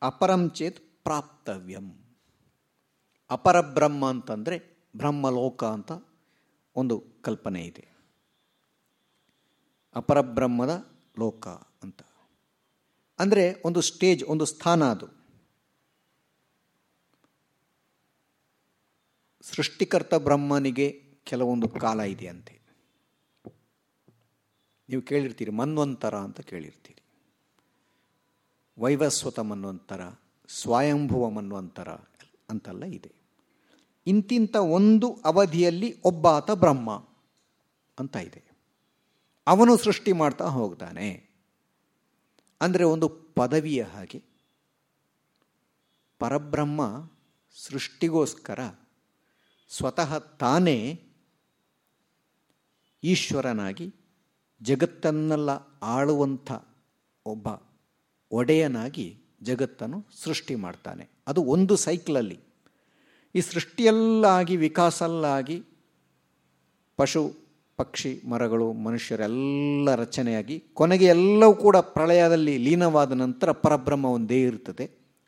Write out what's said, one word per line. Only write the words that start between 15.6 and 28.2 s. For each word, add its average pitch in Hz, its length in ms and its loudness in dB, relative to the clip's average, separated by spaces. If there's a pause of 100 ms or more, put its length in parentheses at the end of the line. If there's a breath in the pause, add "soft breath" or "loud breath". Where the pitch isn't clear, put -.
ಸೃಷ್ಟಿಕರ್ತ - 720 -4
ಬ್ರಹ್ಮನಿಗೆ 143 920 0 (200)
ಕೆಲವೊಂದು 123 460 -2
ಕಾಲ 113 300 -4
ಇದೆಯಂತೆ. 90 640 -12 (2250)
ನೀವು 127 120 -6
ಕೇಳಿರ್ತೀರಿ, 127 500 -6
ಮನ್ವಂತರ 127 640 -4
ಅಂತ 101 240 -12
ಕೇಳಿರ್ತೀರಿ, - 640 -18 (1700)